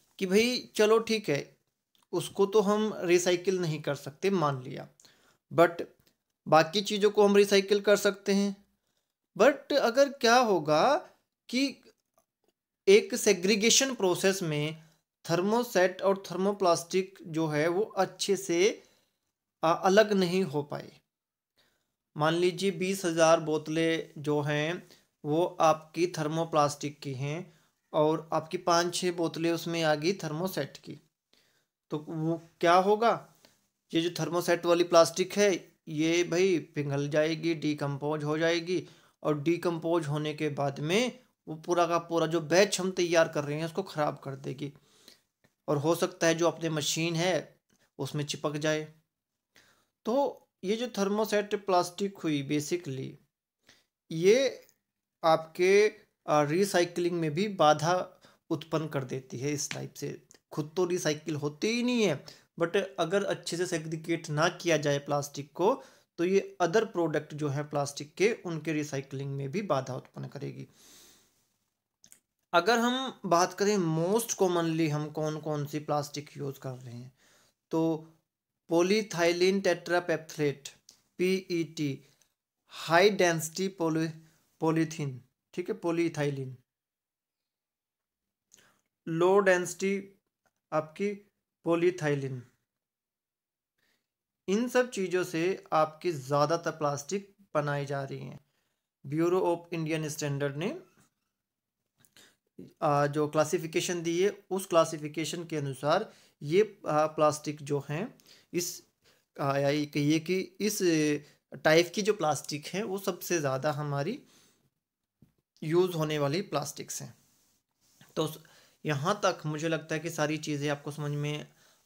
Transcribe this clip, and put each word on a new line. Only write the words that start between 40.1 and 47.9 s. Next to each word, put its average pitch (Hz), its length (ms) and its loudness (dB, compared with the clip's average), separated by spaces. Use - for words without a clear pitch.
के 151 180 -4
बाद 139 280 -4
में 214 400 -2
वो 160 80 -10
पूरा 170 320 0
का 170 120 0
पूरा 165 280 0
जो 165 140 -2
बैच 180 380 2
हम 185 120 -2
तैयार 170 360 4
कर 147 160 -4
रहे 147 140 -6
हैं 160 80 -4
उसको 165 180 -6
ख़राब 147 400 -4
कर 135 140 -10
देगी। 143 340 -10
और 151 100 2
हो 156 180 2
सकता 175 320 0
है 160 80 4
जो 165 120 2
अपने 160 220 -2
मशीन 160 460 -2
है 170 440 -2